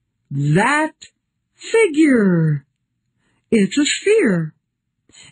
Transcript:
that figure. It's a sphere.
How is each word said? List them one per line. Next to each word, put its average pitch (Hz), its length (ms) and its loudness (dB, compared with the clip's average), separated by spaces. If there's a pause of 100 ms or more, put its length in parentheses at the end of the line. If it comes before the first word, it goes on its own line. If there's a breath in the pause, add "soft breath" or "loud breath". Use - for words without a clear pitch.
(300)
that 202 640 -2 (600)
figure. 233 1120 0 (840)
It's 208 280 0
a 294 80 0
sphere. 233 680 -2 (760 soft breath)